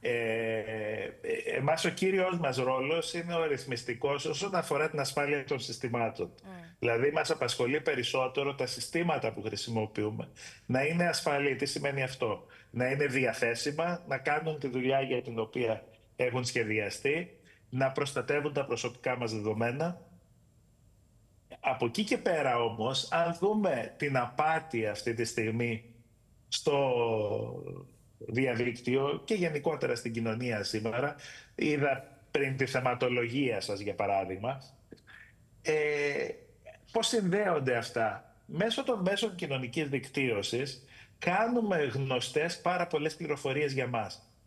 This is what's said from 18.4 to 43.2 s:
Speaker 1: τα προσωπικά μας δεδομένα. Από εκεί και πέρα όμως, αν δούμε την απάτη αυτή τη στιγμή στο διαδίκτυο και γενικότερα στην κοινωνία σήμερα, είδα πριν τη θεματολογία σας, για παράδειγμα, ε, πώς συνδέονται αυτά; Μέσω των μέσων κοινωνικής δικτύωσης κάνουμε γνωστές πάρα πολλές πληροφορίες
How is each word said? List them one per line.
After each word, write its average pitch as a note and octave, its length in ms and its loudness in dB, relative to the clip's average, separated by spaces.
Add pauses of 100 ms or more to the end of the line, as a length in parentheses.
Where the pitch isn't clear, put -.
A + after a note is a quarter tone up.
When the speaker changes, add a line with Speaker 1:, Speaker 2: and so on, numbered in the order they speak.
Speaker 1:
τα C#3 120 0
προσωπικά A#2+ 520 -2
μας A#2 160 -2
δεδομένα. A#2 680 -2 (1600)
Από B2 260 0
εκεί G3 180 0
και A3+ 140 0
πέρα C#3 440 2
όμως, A2+ 500 0
αν E3+ 280 2
δούμε F#3 560 2
την C#3+ 200 0
απάτη C#3+ 680 0
αυτή G#2 280 -2
τη A2+ 100 0
στιγμή A2+ 720 -2 (540)
στο C#3 460 4 (1200)
διαδίκτυο B2 1040 0
και A3+ 100 0
γενικότερα D3+ 600 0
στην A#2 180 -4
κοινωνία A2+ 520 -2
σήμερα, A#2 500 -2 (400)
είδα C#3+ 640 0 (120)
πριν C3+ 260 0
τη C3 100 2
θεματολογία B2 960 2
σας, G2+ 200 -4
για G2+ 140 -2
παράδειγμα, G2+ 680 0 (1000)
ε, D3 680 0 (640)
πώς A3+ 140 2
συνδέονται F3+ 680 2
αυτά; A2+ 440 0 (260)
Μέσω A3+ 380 0
των A#3 160 0
μέσων G3+ 340 0
κοινωνικής C#3+ 540 -2
δικτύωσης C3 960 -2 (340)
κάνουμε G#3+ 640 2
γνωστές C3+ 760 0
πάρα F3 260 2
πολλές D#3 300 -2
πληροφορίες C#3+ 560 -2